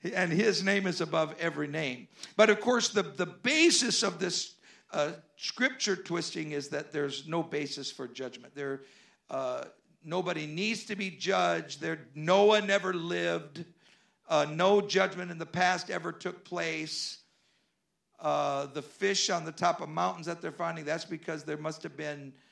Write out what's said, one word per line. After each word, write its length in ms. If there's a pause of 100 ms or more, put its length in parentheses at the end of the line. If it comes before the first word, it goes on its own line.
(140)
And 180
his 320
name 240
is 140
above 380
every 280
name. 400 (300)
But 120
of 120
course, 280
the, 140
the 220
basis 760
of 180
this, 340 (400)
uh, 180 (260)
scripture 580
twisting 560
is 180
that 220
there's 360
no 140
basis 500
for 160
judgment. 480
There, 260 (480)
uh, 360 (380)
nobody 420
needs 400
to 100
be 140
judged. 720
There, 320
Noah 480
never 320
lived. 720 (640)
Uh, 200
no 320
judgment 500
in 60
the 80
past 440
ever 220
took 340
place. 720 (1000)
Uh, 480
the 140
fish 480
on 140
the 80
top 300
of 80
mountains 380
that 140
they're 100
finding, 340
that's 200
because 380
there 140
must 260
have 140
been 340 (200)